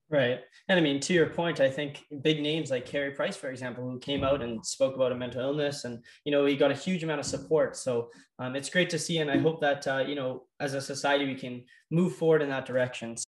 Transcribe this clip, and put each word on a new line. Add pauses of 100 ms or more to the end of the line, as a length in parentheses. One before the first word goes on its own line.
Right. (280)
And
I
mean,
to
your
point,
I
think (160)
big
names
like
Carey
Price,
for
example,
who
came
out
and
spoke
about
a
mental
illness
and, (200)
you
know,
he
got
a
huge
amount
of
support.
So, (280)
um,
it's
great
to
see.
And
I
hope
that,
uh,
you
know, (140)
as
a
society,
we
can (260)
move
forward
in
that
direction. (220)